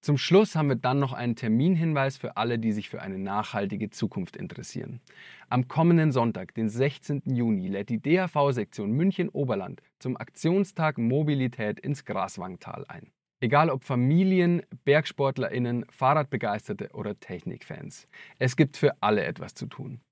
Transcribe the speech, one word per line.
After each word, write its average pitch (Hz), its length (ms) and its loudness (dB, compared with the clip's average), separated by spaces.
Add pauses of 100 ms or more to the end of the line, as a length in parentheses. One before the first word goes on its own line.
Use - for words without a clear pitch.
Zum 147 160 2
Schluss 196 360 4
haben 156 140 2
wir 131 80 2
dann 127 240 0
noch 135 120 -2
einen 120 220 -2
Terminhinweis 139 800 2
für - 200 -10
alle, 117 240 0
die 110 100 0
sich 104 180 -4
für - 140 -12
eine 95 160 -10
nachhaltige 101 720 -4
Zukunft - 460 -6
interessieren. - 640 -12 (480)
Am 127 180 0
kommenden 160 460 4
Sonntag, 117 420 0
den 113 140 -2
sechzehnten 135 680 -2
Juni, 113 320 0
lädt 98 220 -6
die 117 100 -2
D-A-V-Sektion 139 960 0
München 175 380 0
Oberland 104 520 -4 (160)
zum 127 180 -6
Aktionstag 165 840 0
Mobilität 127 800 0
ins - 240 -6
Graswangtal 92 840 -8
ein. - 240 -18 (300)
Egal 143 280 4
ob 135 140 -2
Familien, 175 800 4 (220)
BergsportlerInnen, 127 1040 0
Fahrradbegeisterte 127 1000 0
oder 104 260 -8
Technikfans. - 880 -12 (320)
Es 127 160 2
gibt 147 220 4
für 139 240 4
alle 104 240 2
etwas - 300 -8
zu - 120 -10
tun. - 440 -12